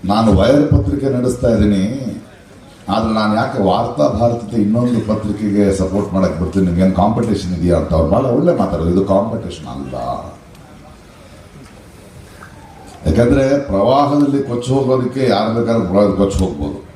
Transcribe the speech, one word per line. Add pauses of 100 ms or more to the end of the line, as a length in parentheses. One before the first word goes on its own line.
"ನಾನು
ವೈರ್
ಪತ್ರಿಕೆ
ನಡೆಸ್ತಾ
ಇದ್ದೀನಿ, (1040)
ಆದ್ರೆ
ನಾನು
ಯಾಕೆ
ವಾರ್ತಾ
ಭಾರತದ
ಇನ್ನೊಂದು
ಪತ್ರಿಕೆಗೆ
ಸಪೋರ್ಟ್
ಮಾಡಕ್
ಬರ್ತೀನಿ?
ನಿಮ್ಗೇನು
ಕಾಂಪಿಟೇಷನ್
ಇದೆಯಾ?"
ಅಂತ
ಅವ್ರು
ಬಹಳ
ಒಳ್ಳೆ
ಮಾತಾಡೋದು.
ಇದು
ಕಾಂಪಿಟೇಷನ್
ಅಲ್ಲ. (3000)
ಯಾಕಂದ್ರೆ
ಪ್ರವಾಹದಲ್ಲಿ
ಕೊಚ್ಚಿ
ಹೋಗೋದಕ್ಕೆ
ಯಾರು
ಬೇಕಾದ್ರೂ
ಪ್ರವಾಹದಲ್ಲಿ
ಕೊಚ್ಚಿ
ಹೋಗ್ಬೋದು (120)